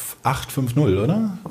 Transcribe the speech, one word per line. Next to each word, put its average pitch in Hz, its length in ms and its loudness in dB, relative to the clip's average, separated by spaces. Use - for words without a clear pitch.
acht 127 280 -2
fünf 123 240 -2
null, 117 220 4
oder? 185 400 0